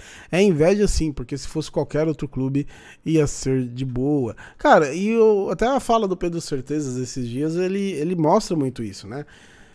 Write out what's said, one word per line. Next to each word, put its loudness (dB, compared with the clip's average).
É 2
inveja 4
sim, 0
porque -8
se -10
fosse -6
qualquer 0
outro -4
clube, -2
ia 2
ser -2
de -8
boa. -2
Cara, 6
e -2
eu, 4
até -2
a 2
fala 0
do -4
Pedro -6
Certezas -6
esses -6
dias, -4
ele, -2
ele -4
mostra 2
muito -2
isso, -12
né? -12